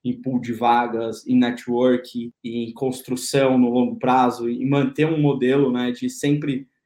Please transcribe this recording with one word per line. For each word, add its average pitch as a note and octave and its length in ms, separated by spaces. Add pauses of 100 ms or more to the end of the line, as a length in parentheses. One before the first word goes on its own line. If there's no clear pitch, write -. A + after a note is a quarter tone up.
em A#2+ 160
pool B2+ 220
de A#2 100
vagas, A2+ 760
em B2+ 100
network, B2 960 (100)
em A#2 300
construção C3 840
no B2 100
longo A#2+ 300
prazo, B2 500
em B2 180
manter C#3+ 380
um D#3 160
modelo, C3+ 500
né, B2 200
de B2 180
sempre C#3+ 580 (180)